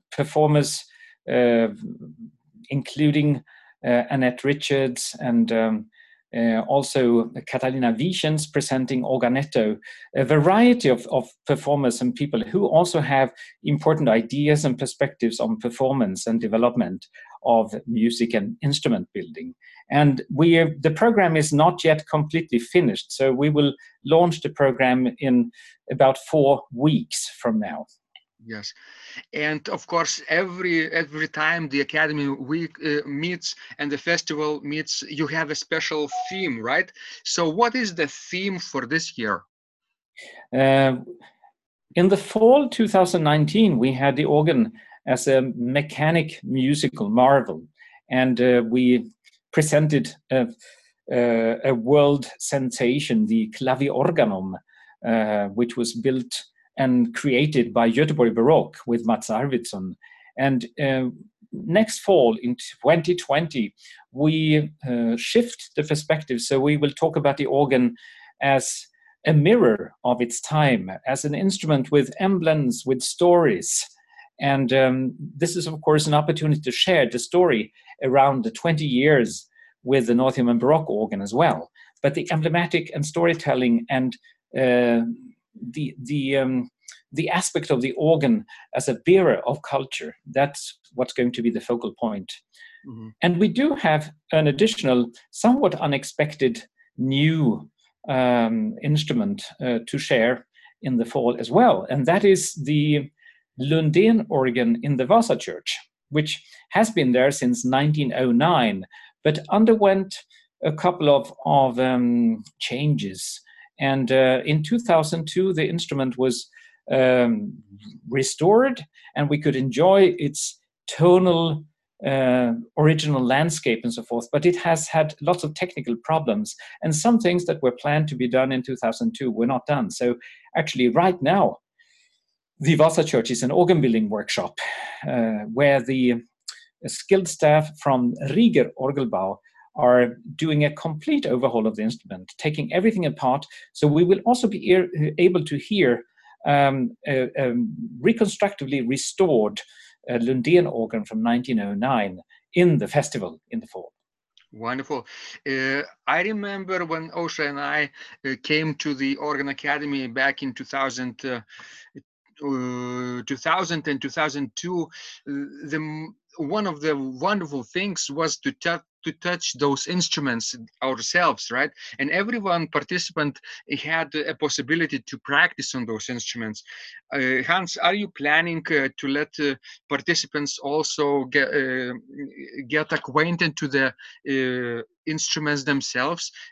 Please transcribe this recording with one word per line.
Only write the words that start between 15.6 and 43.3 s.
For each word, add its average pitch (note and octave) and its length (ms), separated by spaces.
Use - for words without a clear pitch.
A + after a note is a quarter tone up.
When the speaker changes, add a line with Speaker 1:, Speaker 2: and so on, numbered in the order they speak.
Speaker 1:
and A2+ 140
development A2+ 640
of A2+ 280
music A#2 480
and A2 280
instrument C#3 520
building. E2+ 400
And C#3+ 360
we, E3 300
uh, E3 120
the D#3 100
program G3 460
is D3+ 160
not E3 320
yet D#3 260
completely D3+ 480
finished, A#2 540
so C3+ 180
we C3+ 180
will D3 240
launch E3 360
the - 80
program B2+ 720
in B2 320
about C3+ 260
four C#3+ 440
weeks B2 580
from A2 200
now. D#2 260
Speaker 2:
Yes. G#2+ 280
And D3+ 380
of - 160
course, E3 420
every, F3 640
every D#3 360
time D#3+ 380
the C#3 140
Academy D3 480
Week, C#3+ 560
uh, D3 240
meets E3+ 460
and D3 120
the C#3+ 60
festival D3+ 640
meets, D3+ 460
you D3+ 200
have D#3 220
a D3+ 40
special D#3 560
theme, F3 320
right? C#3+ 320
So E3+ 240
what A3+ 260
is A3 200
the D#3+ 120
theme F#3 520
for - 260
this D#3+ 320
year? G#2+ 280
Speaker 1:
Uh, C3+ 420
in F3+ 160
the F#3+ 80
fall B3 500
two A3+ 180
thousand F3+ 360
nineteen, D3+ 560